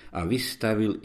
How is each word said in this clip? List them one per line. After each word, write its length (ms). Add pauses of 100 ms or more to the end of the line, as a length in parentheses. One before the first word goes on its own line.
(180)
a 80
vystavil 800